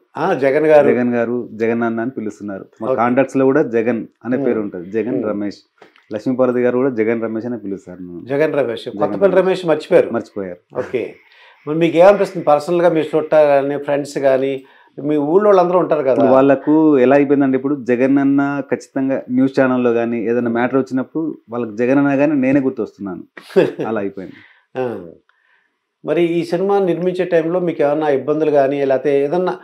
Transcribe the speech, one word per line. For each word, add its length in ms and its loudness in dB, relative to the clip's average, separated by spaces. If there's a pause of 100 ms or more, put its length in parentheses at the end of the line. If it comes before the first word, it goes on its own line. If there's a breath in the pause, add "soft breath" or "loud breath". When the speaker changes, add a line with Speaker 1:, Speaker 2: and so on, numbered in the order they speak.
(180)
Speaker 1:
ఆ, 160 -2
జగన్ 320 0
గారు. 220 6
Speaker 2:
జగన్ 260 2
గారు, 380 -4
జగన్ 320 -2
అన్న 180 -4
అని 100 -6
పిలుస్తున్నారు. 540 -10 (160)
మా 60 -6
Speaker 1:
ఓకే. 80 0
Speaker 2:
కాంటాక్ట్స్ 420 0
లో 80 4
కూడా 160 4
జగన్ 460 -2 (180)
అనే 120 -2
Speaker 1:
ఉమ్. 80 -4
Speaker 2:
పేరు 140 0
ఉంటది. 320 -8
జగన్ 240 -4
Speaker 1:
ఉమ్. 100 -4
Speaker 2:
రమేష్, 320 -6 (560 soft breath)
లక్ష్మీపార్వతి 460 -2
గారు 180 0
కూడా 120 0
జగన్ 340 -2
రమేష్ 220 -6
అనే 120 -8
పిలుస్తారు 440 -12
నన్ను. 240 -14
Speaker 1:
జగన్ 280 0
రమేష్, 320 -4
Speaker 2:
జగన్ 140 -8
Speaker 1:
కొత్తపల్లి 360 0
Speaker 2:
రమేష్. 100 4
Speaker 1:
రమేష్ 200 -2
మర్చిపోయారు. 440 2
Speaker 2:
మర్చిపోయారు. 720 -10
Speaker 1:
ఓకే, 360 -6 (520 soft breath)
మరి 100 -4
మీకు 200 0
ఏమనిపిస్తుంది 480 4
పర్సనల్ 360 2
గా? 80 4
మీ 120 2
చుట్టాలు 460 2
కానీ, 300 2
ఫ్రెండ్స్ 400 -4
కానీ, 460 0 (380 soft breath)
మీ 160 -2
ఊళ్ళో 320 2
వాళ్ళందరూ 300 4
ఉంటారు 220 0
కదా. 100 0
Speaker 2:
ఇప్పుడు 160 2
వాళ్ళకు 720 4
ఎలా 160 6
అయిపోయిందంటే, 420 2
ఇప్పుడు 260 -4
జగన్ 340 2
అన్న 540 0
ఖచ్చితంగా 500 -4 (100)
న్యూస్ 280 2
ఛానల్లో 340 2
కానీ 300 -2
ఏదైనా 240 0
Speaker 1:
ఉమ్. 60 -2
Speaker 2:
మ్యాటర్ 240 0
వచ్చినప్పుడు 600 -4 (120)
వాళ్ళకి 280 -8
జగన్ 200 2
అన్న 180 2
కానీ 200 2
నేనే 240 2
గుర్తొస్తున్నాను. 640 -6 (140)
Speaker 1:
<laughs> 500 -2
Speaker 2:
అలా 120 -4
అయిపోయింది. 340 -8 (440 soft breath)
Speaker 1:
ఆ. 280 -6 (1000)
మరి 180 0
ఈ 200 -2
సినిమా 360 0
నిర్మించే 460 -2
టైంలో 340 0
మీకు 220 -2
ఏమన్నా 280 0
ఇబ్బందులు 420 0
కానీ, 340 2
లేకపోతే 380 0
ఏదన్నా 400 -2